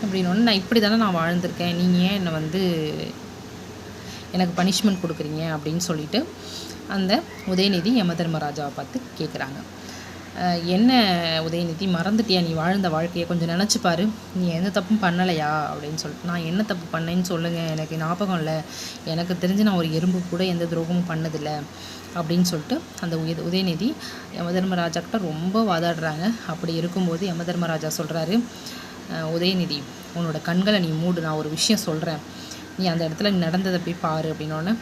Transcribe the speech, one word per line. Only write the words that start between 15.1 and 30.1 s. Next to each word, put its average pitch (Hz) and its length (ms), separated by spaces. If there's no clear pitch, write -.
அப்படின்னு 147 280
சொல்லிட்டு, 160 320
"நான் 175 180
என்ன 180 180
தப்பு 175 360
பண்ணேன்னு 170 240
சொல்லுங்க, 170 380
எனக்கு 160 360
ஞாபகம் 175 420
இல்ல, 156 220
எனக்கு 170 360
தெரிஞ்சு 190 220
நான் 208 120
ஒரு 165 200
எறும்பு 180 260
கூட 175 140
எந்த 170 200
துரோகமும் 170 440
பண்ணதில்ல" 156 420
அப்படின்னு 175 260
சொல்லிட்டு 180 380
அந்த 165 160
உய-, 160 380
உதயநிதி 190 400
யமதர்மராஜா 175 520
கிட்ட 175 280
ரொம்ப 185 440
வாதாடுறாங்க. 165 680
அப்படி 165 260
இருக்கும்போது 175 540
யமதர்மராஜா 165 680
சொல்றாரு, 165 460
"அ, 165 140
உதயநிதி, 170 460